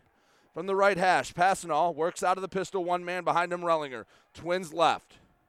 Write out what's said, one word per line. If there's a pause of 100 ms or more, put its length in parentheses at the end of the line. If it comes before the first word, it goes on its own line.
(520)
From
the
right
hash,
Passanal
works
out
of
the
pistol,
one
man
behind
him,
Rellinger. (300)
Twins
left. (340)